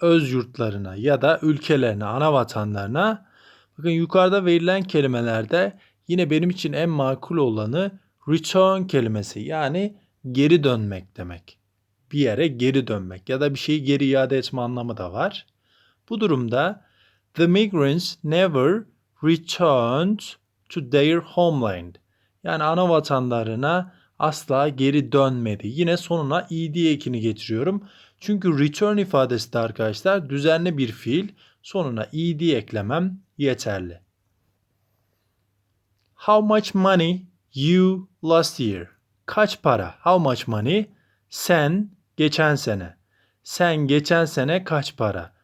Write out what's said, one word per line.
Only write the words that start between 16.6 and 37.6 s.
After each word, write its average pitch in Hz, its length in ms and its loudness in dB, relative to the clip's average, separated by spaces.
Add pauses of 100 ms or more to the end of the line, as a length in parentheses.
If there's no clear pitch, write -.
the 170 140 2
migrants 175 760 2
never 165 600 2 (400)
returned 160 960 2 (500)
to 135 200 -10
their 147 280 4
homeland. 120 760 -2 (480)
Yani 160 200 -4
ana 170 260 2
vatanlarına 135 1040 0 (260)
asla 147 500 0
geri 135 420 0
dönmedi. 123 560 0
Yine 165 300 0
sonuna 165 540 -2
E 165 220 -6
D 165 160 2
ekini 131 300 -2
getiriyorum. 117 640 -2 (360)
Çünkü 185 400 0
return 202 380 0
ifadesi 131 560 0
de 120 60 0
arkadaşlar 113 680 -2
düzenli 160 480 0
bir 123 140 -2
fiil. 170 380 -4 (320)
Sonuna 127 520 -6
E 160 260 -2
D 170 60 -2
eklemem 139 760 -2 (160)
yeterli. 104 640 -4 (2250)
How 214 320 2
much 214 280 0
money 185 500 2 (280)
you 185 540 2 (160)